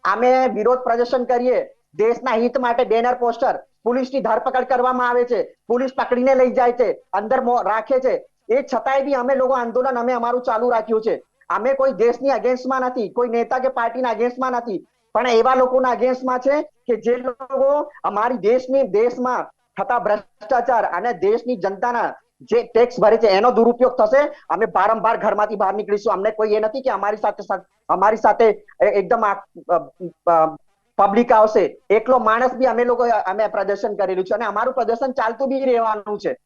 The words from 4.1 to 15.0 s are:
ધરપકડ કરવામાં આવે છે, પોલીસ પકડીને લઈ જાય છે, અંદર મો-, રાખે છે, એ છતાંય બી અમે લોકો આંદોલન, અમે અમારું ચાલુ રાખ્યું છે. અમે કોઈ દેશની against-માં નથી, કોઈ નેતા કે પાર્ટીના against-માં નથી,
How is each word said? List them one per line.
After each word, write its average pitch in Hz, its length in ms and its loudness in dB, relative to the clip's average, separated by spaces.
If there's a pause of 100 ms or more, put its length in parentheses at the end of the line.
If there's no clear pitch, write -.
ધરપકડ 247 420 -2
કરવામાં 247 460 0
આવે 240 140 2
છે, 240 340 -4 (100)
પોલીસ 247 300 0
પકડીને 254 380 2
લઈ 254 160 4
જાય 240 200 2
છે, 240 320 -2 (100)
અંદર 220 280 -2
મો-, 240 220 0
રાખે 220 360 -2
છે, 240 260 -2 (240)
એ 262 120 2
છતાંય 262 420 -2
બી 277 100 -2
અમે 254 220 0
લોકો 254 180 0
આંદોલન, 247 460 -2
અમે 247 140 -2
અમારું 240 280 -2
ચાલુ 247 280 -2
રાખ્યું 220 320 0
છે. 208 220 -4 (260)
અમે 214 240 0
કોઈ 269 180 0
દેશની 240 380 0
against-માં 254 520 -2
નથી, 247 280 -4
કોઈ 240 200 -2
નેતા 233 300 -2
કે 254 80 -2
પાર્ટીના 240 460 -2
against-માં 247 380 -2
નથી, 233 340 -6 (280)